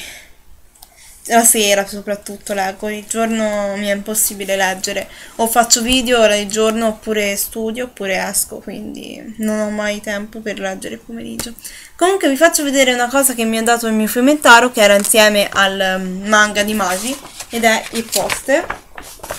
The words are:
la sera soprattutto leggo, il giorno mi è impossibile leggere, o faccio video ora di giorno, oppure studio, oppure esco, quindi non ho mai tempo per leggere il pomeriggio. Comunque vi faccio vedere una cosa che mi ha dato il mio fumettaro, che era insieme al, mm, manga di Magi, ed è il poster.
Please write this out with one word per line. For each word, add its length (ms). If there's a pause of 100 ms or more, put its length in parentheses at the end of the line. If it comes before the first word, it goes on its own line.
(1300)
la 140
sera 440
soprattutto 680
leggo, 380
il 160
giorno 680
mi 100
è 80
impossibile 640
leggere, 520 (280)
o 100
faccio 340
video 400
ora 160
di 120
giorno, 400
oppure 480
studio, 500
oppure 420
esco, 300
quindi 800
non 220
ho 100
mai 320
tempo 380
per 180
leggere 360
il 60
pomeriggio. 540 (420)
Comunque 320
vi 80
faccio 260
vedere 300
una 160
cosa 260
che 100
mi 120
ha 60
dato 240
il 80
mio 120
fumettaro, 640
che 120
era 140
insieme 540
al, 480
mm, 280
manga 360
di 120
Magi, 420 (320)
ed 160
è 180 (100)
il 120
poster. 800 (560)